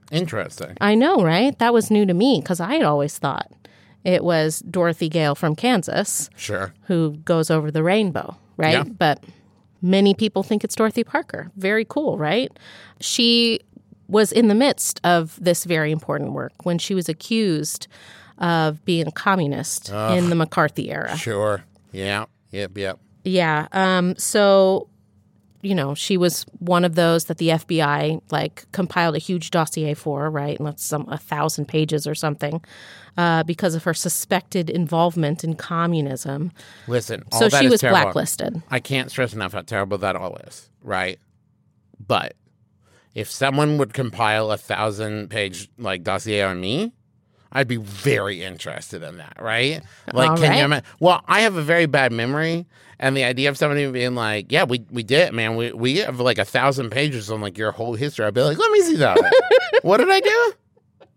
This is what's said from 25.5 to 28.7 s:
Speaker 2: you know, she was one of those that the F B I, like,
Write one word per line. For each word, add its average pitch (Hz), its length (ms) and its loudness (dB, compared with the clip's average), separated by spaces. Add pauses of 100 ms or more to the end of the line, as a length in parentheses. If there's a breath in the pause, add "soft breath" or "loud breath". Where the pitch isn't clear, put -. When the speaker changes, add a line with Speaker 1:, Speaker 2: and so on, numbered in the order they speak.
Speaker 2:
you 196 120 -2
know, 143 200 -2
she - 240 -2
was 175 260 0 (140)
one 175 260 2
of 165 120 0
those 165 300 2
that 165 120 -6
the 165 140 2
F 160 140 -2
B 165 140 0
I, 151 380 0 (120)
like, 151 420 -4